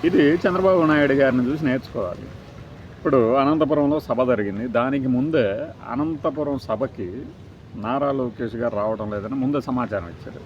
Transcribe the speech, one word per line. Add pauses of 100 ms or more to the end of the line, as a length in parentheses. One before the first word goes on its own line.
ఇది (100)
చంద్రబాబు
నాయుడు
గారిని
చూసి
నేర్చుకోవాలి. (720)
ఇప్పుడు
అనంతపురంలో
సభ
జరిగింది,
దానికి
ముందే (440)
అనంతపురం
సభకి (680)
నారా
లోకేష్
గారు
రావడం
లేదని
ముందే
సమాచారం
ఇచ్చారు.